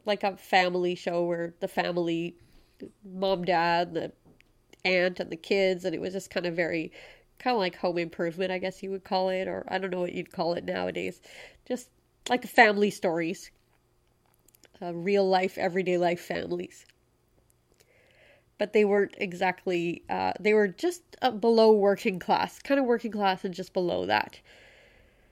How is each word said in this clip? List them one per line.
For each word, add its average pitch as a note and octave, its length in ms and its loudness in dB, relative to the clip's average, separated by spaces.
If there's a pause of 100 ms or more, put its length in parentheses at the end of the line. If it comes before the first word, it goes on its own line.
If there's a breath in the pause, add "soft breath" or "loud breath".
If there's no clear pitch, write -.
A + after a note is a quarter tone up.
like, G#3 180 0
a G3 140 -2
family F3+ 560 2
show F3 280 -2
where E3+ 380 -2
the G3 80 -4
family, F3 680 -2 (720 soft breath)
mom, F#3+ 400 -2
dad, E3+ 480 2
the D#3+ 200 -6 (760)
aunt, F#3 340 2
and F3+ 100 -8
the E3+ 60 -10
kids, F#3+ 480 0
and F3 100 -4
it - 60 -4
was F3+ 140 -6
just F#3+ 160 -8
kinda F3 200 -4
very, E3 400 -2 (480 loud breath)
kinda B3 200 0
like F3+ 180 -2
Home F3 220 -2
Improvement, E3+ 520 -4
I F#3 80 -4
guess F#3 240 -8
you F#3+ 80 -8
would F#3+ 140 -8
call F#3+ 240 0
it, F#3 180 -2
or F#3 220 -6
I F#3 100 -4
don't F#3+ 120 -6
know F3+ 100 -4
what F3 140 -4
you'd F3+ 180 -8
call E3+ 220 -2
it - 100 -8
nowadays. F3+ 560 -6 (460 loud breath)
Just, - 240 -8 (400)
like, B3 160 0
family G#3 440 4
stories. E3+ 600 -4 (1300)
Uh, F3 140 -8
real F#3+ 340 2
life, F#3 300 2
everyday F3+ 400 0
life F3 240 2
families. F3 640 -8 (1700 soft breath)
But G#3 160 -2
they G#3+ 120 8
weren't G3+ 340 4
exactly, F3+ 920 -2
uh, F#3 320 0
they G#3+ 140 2
were G#3 140 4
just, E4+ 340 -4 (180)
uh, B3+ 120 2
below A3 380 6
working G3+ 480 4
class, - 420 0
kinda C#4 220 0
working A#3 300 -2
class G3 320 0
and F#3 100 -6
just - 200 -10
below F3 320 -2
that. - 340 0 (920 soft breath)